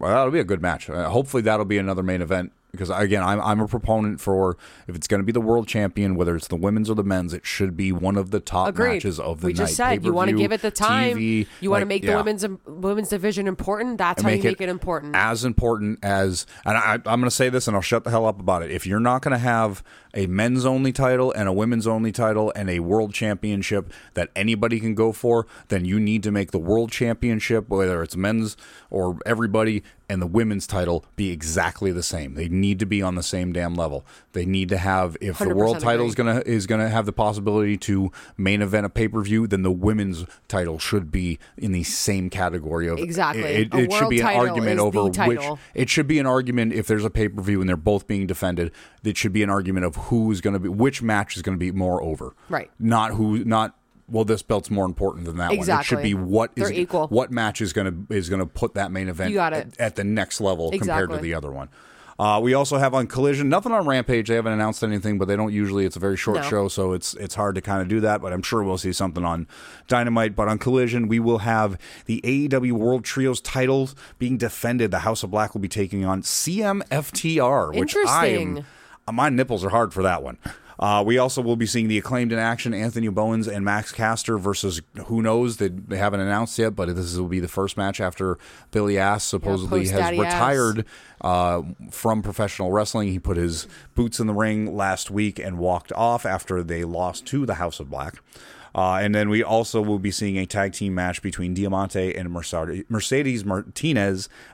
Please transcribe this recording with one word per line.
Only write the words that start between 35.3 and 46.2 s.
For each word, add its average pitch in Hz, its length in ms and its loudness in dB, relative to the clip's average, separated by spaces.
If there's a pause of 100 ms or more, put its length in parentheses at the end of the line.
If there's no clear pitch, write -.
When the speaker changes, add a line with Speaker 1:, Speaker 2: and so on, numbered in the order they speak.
Speaker 1:
the 95 120 0
world 92 80 2
Speaker 2:
Hundred 107 60 6 (100)
percent - 100 -4
Speaker 1:
title 117 220 2
is 110 80 -2
Speaker 2:
agree. 123 100 0
Speaker 1:
gonna, 117 220 2
is 107 200 0
gonna 110 220 2
have 110 160 0
the 101 80 -2
possibility 104 640 2
to 95 340 0 (280)
main 101 240 2
event 104 240 2
a - 20 -4
pay-per-view, 110 600 0
then 98 120 0
the 92 100 2
women's 95 540 0 (240)
title 85 300 -2
should 87 340 -2
be 87 260 0 (200)
in 104 140 -2
the 87 100 0
same 92 480 -2
category 85 580 -2
of 82 100 -2
Speaker 2:
Exactly. 170 440 -2
Speaker 1:
it, 110 320 0
Speaker 2:
A - 60 2
Speaker 1:
it 120 120 2
should 139 160 4
be 123 80 2
Speaker 2:
world 117 160 4
Speaker 1:
an - 20 2
Speaker 2:
title 120 140 4
Speaker 1:
argument 110 240 0
Speaker 2:
is 104 80 2
Speaker 1:
over 104 200 2
Speaker 2:
the 101 40 4
Speaker 1:
which 92 100 2
Speaker 2:
title. 143 440 0 (160)
Speaker 1:
it 131 160 0
should 147 180 2
be 151 100 4
an 139 80 2